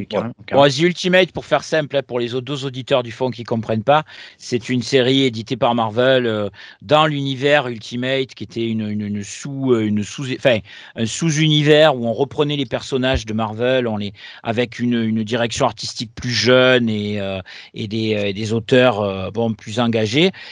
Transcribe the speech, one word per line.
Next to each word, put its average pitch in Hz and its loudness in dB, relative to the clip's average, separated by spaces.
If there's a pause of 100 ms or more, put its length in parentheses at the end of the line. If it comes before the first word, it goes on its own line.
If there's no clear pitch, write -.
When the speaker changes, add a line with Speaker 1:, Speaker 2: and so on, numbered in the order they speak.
Speaker 1:
Ouais. 101 -4
Speaker 2:
carrément, 107 -4
Speaker 3:
Bon, 110 -20
Speaker 2:
carrément. 139 6
Speaker 3:
The 131 0
Ultimate, 180 2
pour - -10
faire 143 0
simple, 147 -2
hein, 139 2
pour 123 -4
les 120 -4
autres, 127 -4
deux 135 -6
auditeurs 131 -2
du 117 -12
fond 127 -2
qui 120 -10
comprennent 110 -2
pas, 151 4 (320)
c'est - -6
une 127 0
série 131 2
éditée 120 -2
par 120 2
Marvel, 120 2
euh, 107 -2 (320)
dans 151 4
l'univers 139 0
Ultimate, 127 -4
qui - -14
était 117 -6
une, 110 -2
une, 104 -4
une 104 -6
sous, 135 -4
euh, 110 4
une 104 0
sous, 135 -10
enfin, 127 2 (380)
un 113 -2
sous-univers 151 4
où 117 -4
on 117 0
reprenait 147 -2
les 139 -2
personnages 127 -2
de 110 -8
Marvel, 113 -2
on 110 -2
les, 101 -8 (300)
avec 120 -4
une, 120 0
une 110 -2
direction 117 -2
artistique 117 -6
plus - -8
jeune 123 4
et, 104 -4
euh, 98 -6 (320)
et 113 -8
des, 110 -2
euh, 101 -2
des 107 -6
auteurs, 117 4
euh, 98 -4
bon, 113 -2
plus 107 -6
engagés. 117 2 (220)